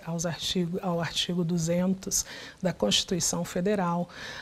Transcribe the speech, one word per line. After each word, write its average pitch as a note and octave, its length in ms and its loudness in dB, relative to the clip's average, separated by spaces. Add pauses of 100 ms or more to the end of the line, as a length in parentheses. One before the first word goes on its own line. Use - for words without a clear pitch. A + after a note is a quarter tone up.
aos E3 180 -2
artigo, F3 560 0
ao F3 180 0
artigo F3 460 0
duzentos F3+ 800 2 (380)
da F3 100 2
Constituição F3 720 2
Federal, F3 640 0 (340)